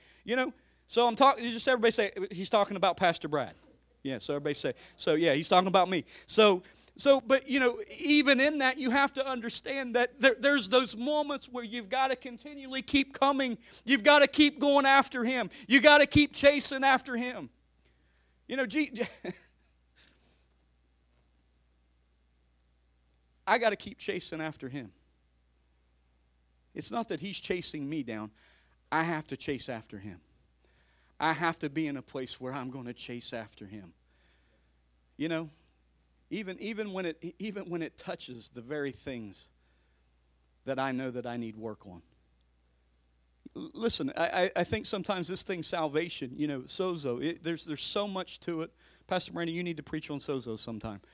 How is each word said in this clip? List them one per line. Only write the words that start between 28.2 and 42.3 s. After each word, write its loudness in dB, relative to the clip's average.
I 0
have -4
to -10
chase -6
after -12
him. -14
I 0
have -2
to -4
be -4
in -6
a -10
place -10
where -8
I'm -8
gonna -12
chase -10
after -12
him. -18
You -6
know, -6
even, -10
even -8
when -6
it, -10
even -10
when -6
it -10
touches -12
the -16
very -6
things -12
that -6
I -2
know -6
that -10
I -8
need -10
work -12
on. -18